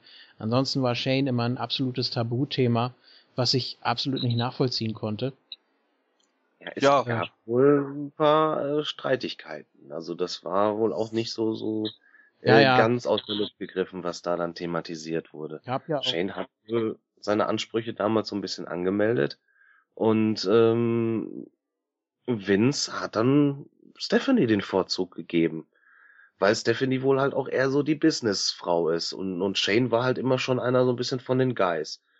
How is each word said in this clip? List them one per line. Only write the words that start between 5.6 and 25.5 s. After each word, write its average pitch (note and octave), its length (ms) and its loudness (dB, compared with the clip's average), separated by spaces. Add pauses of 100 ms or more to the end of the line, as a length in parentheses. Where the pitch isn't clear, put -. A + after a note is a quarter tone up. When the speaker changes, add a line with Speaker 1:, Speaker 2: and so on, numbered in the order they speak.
Speaker 2:
Ja, - 160 -14
es A2+ 80 -4
Speaker 3:
Ja. C#3 200 6
Speaker 2:
gab A#2 260 -4 (140)
wohl C#3 480 4
ein C#3+ 200 -10
paar, D#3 520 2
äh, D3 200 -2
Streitigkeiten. - 1040 -8
Also E2 240 -8
das F2 300 -6
war G#2 340 0
wohl A2 140 2
auch A2 180 -4
nicht A#2 220 -4
so, A2 220 -2
so, G#2+ 320 -4 (540)
äh, - 100 0
Speaker 1:
Ja, C3+ 100 10
ja. C3 180 6
Speaker 2:
ganz A#2+ 280 2
aus G#2 200 0
der G#2+ 80 -4
Luft G#2 240 -4
gegriffen, F#2 460 -6
was F2 180 -6
da F2 140 -2
dann E2+ 180 -4
thematisiert E2 800 -6
wurde. D2+ 320 -12
Speaker 1:
Gab B2+ 240 -8
ja D3+ 100 -2
auch B2+ 60 -8
Speaker 2:
Shane F#2 320 -2
hat F#2+ 120 -8 (200)
wohl A2+ 300 -2 (200)
seine G#2+ 280 0
Ansprüche A2 480 -4
damals G#2+ 340 0
so G2+ 80 -6
ein G2+ 40 -2
bisschen F#2 280 -8
angemeldet G#2 720 0 (540)
und, A2 540 2
ähm, A2+ 1000 2 (800)
Vince G#2+ 720 0
hat - 160 -6
dann C#3+ 500 2 (300)
Stephanie A#3 500 2
den G#2+ 160 4
Vorzug F#2 520 -2
gegeben, E2 520 0 (720)